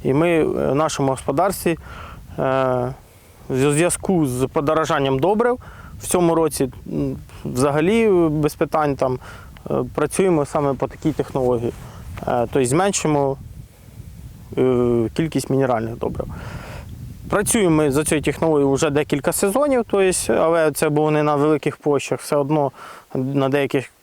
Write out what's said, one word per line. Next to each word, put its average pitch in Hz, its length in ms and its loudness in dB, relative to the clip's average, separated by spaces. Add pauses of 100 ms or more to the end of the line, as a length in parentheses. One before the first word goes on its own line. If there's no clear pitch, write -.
і 131 100 2
ми, 165 160 2
е, 160 140 4
в 139 320 0
нашому 143 340 0
господарстві, 160 680 0 (600)
е, 131 540 0 (560)
в 139 220 2
зв'язку 165 540 2
з 127 220 0
подорожанням 147 720 2
добрив 220 400 2 (420)
в - 60 -12
цьому 175 280 4
році, 151 340 0 (240)
м, 139 220 -2 (300)
взагалі 151 640 2 (200)
без 151 260 0
питань 151 400 0
там, 127 240 -2 (520)
е, - 20 0 (220)
працюємо 156 500 2
саме 143 280 0
по 127 140 -2
такій - 240 -2
технології. 123 600 0 (540)
Е, 123 260 0
тобто 135 120 4
зменшимо, 147 720 0 (1200)
е, 120 560 2
кількість 147 360 -2
мінеральних 120 480 0
добрив. - 300 -4 (1040)
Працюємо 190 460 2
ми 151 160 4
за 147 120 2
цією 147 200 0
технологією 147 500 2
вже 147 160 2
декілька 143 420 0
сезонів, 247 560 2
тобто, 190 460 2
але 165 380 4
це 156 180 0
було 151 220 2
не 151 120 2
на 147 120 2
великих 147 420 2
площах, 139 420 0
все - 160 -2
одно 143 360 2 (440)
на 135 340 0
деяких 139 420 0 (120)